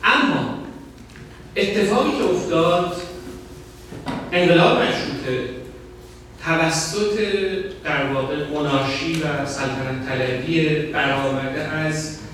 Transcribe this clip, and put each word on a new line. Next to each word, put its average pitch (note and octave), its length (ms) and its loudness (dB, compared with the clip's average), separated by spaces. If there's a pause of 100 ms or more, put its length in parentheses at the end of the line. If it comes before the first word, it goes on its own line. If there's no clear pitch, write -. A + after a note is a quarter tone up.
اما - 500 2 (1000)
اتفاقی G#3 540 2
که G3 140 0
افتاد، E3+ 720 4 (1400)
انقلاب E3+ 460 6
مشروطه - 720 -2 (960)
توسط E3 760 2 (680)
در C#3 280 0
واقع C3+ 240 0 (140)
مونارشی C#3 640 0
و D3+ 340 0
سلطنت C3 600 -4
طلبی C3 600 2
برآمده C#3 920 0
از D#3 580 -2 (160)